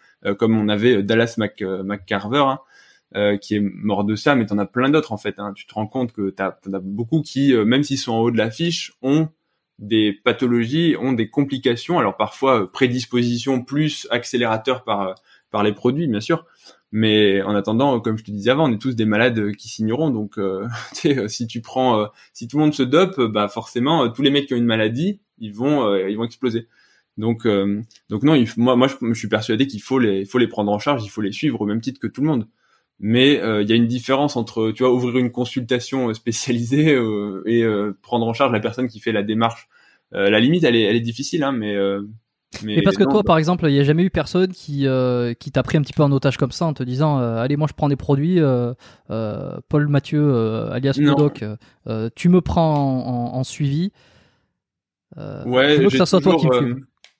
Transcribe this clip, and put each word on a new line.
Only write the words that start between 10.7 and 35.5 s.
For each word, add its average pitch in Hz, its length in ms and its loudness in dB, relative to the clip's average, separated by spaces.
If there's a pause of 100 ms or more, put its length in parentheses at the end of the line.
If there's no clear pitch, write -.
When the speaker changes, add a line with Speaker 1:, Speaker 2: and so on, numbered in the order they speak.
Speaker 1:
ont 127 140 -2
des 113 160 -2
complications, 135 680 -2
alors 104 180 0
parfois, 123 460 0
euh, 90 40 -4
prédisposition 123 960 0
plus 147 480 -4
accélérateur 120 720 -2
par, 104 180 -2
euh, 95 120 -6 (380)
par 104 120 0
les 107 100 4
produits, 143 340 -2
bien 107 120 -2
sûr. 165 260 -2 (460)
Mais 107 520 4
en 101 120 -2
attendant, 113 460 0
comme 110 160 -2
je 110 60 -14
te 101 80 -14
disais 104 180 -2
avant, 147 180 2
on 120 60 2
est 104 80 -2
tous 131 140 -4
des 110 100 0
malades, 110 340 2
euh, 104 140 -2
qui - 160 -14
signeront. 120 400 -2
Donc, 107 280 -6
euh, 98 300 -4 (120)
<laughs> - 140 -14
tu - 80 -14
sais, 143 160 2
euh, 107 120 -4
si 117 180 -8
tu 113 140 -10
prends, 127 400 0
euh, 104 40 -2 (280)
si - 140 -14
tout 131 100 -4
le 151 60 4
monde 151 100 2
se 139 100 0
dope, 170 360 2
euh, 120 100 4
bah 104 180 0
forcément, 127 560 -2
euh, 117 60 0
tous 113 120 -6
les 139 100 4
mecs 143 160 0
qui 135 60 -4
ont 123 40 0
une 120 80 0
maladie, 117 560 0 (180)
ils 107 140 -12
vont, 131 340 0
euh, 98 220 0
ils 104 80 -4
vont 113 80 -4
exploser. 117 420 -4 (500)
Donc, 113 280 -2
euh, 101 360 2 (280)
donc 107 140 -4
non, 151 120 6
il 123 120 4
f-, - 100 -12
moi, 120 180 4
moi, 127 120 4
je, 135 140 -4
je 117 160 -2
suis 110 120 -10
persuadé 110 360 0
qu'il 104 160 -10
faut 131 180 -2
les, 104 220 2
il 101 40 -6
faut 123 140 -2
les 117 80 4
prendre 104 240 -2
en 104 80 0
charge, 127 260 -2
il 101 40 -14
faut - 120 -8
les 98 100 -2
suivre 131 300 -4
au 104 40 -2
même 104 140 -2
titre 127 220 -8
que 113 60 -6
tout - 140 -8
le 147 60 0
monde. 123 200 0 (540)
Mais, 123 380 4
euh, 104 220 0
il 104 80 0
y - 20 2
a 113 40 6
une 117 120 4
différence 135 480 -2
entre, 110 360 -2
tu 117 120 -2
vois, 127 80 4
ouvrir 123 260 0
une 123 140 0
consultation, 123 800 -4